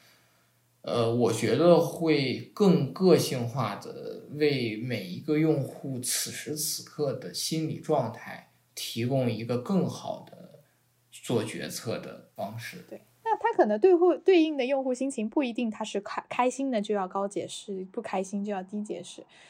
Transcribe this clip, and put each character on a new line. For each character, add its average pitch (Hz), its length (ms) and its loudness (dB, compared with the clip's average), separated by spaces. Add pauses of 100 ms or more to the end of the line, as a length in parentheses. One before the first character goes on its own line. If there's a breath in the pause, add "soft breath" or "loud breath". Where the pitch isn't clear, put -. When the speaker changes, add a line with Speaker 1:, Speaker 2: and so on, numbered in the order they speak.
(840 soft breath)
Speaker 1:
呃， 117 320 0
我 120 160 4
觉 110 260 2
得 165 220 8
会 139 760 0
更 151 360 6
个 180 280 6
性 123 280 -2
化 110 300 -4
的 - 540 -12
为 131 480 0
每 117 260 -4
一 92 160 -8
个 151 160 0
用 151 240 4
户 131 400 -6
此 - 300 -4
时 - 260 -8
此 - 260 -6
刻 139 300 -4
的 90 220 -10
心 160 340 -4
理 156 120 -8
状 131 300 0
态 - 420 -16 (220)
提 - 300 -6
供 127 260 0
一 110 140 -4
个 120 140 -2
更 175 280 0
好 - 440 -8
的 - 300 -20 (500)
做 - 340 -4
决 71 240 -8
策 - 300 -6
的 - 360 -14
方 107 240 -10
式。 - 200 -12 (100)
Speaker 2:
对。 - 140 -16 (380)
它 440 140 2
可 349 100 6
能 220 160 0
对 370 140 8
户-， 339 280 6
对 359 200 8
应 311 140 0
的 254 100 0
用 269 180 0
户 262 80 -2
心 269 180 -2
情 220 180 -4
不 294 140 0
一 240 100 -2
定 226 180 -2
它 214 120 -6
是 214 180 -4
开-， - 280 -8
开 247 200 2
心 269 220 -4
的 226 100 0
就 208 140 -2
要 190 140 -2
高 196 180 -2
解 190 220 -6
释， 190 420 -10
不 226 120 -8
开 190 200 -4
心 202 220 -6
就 208 80 -4
要 190 100 -6
低 208 200 -8
解 208 200 -10
释， - 220 -18 (260 soft breath)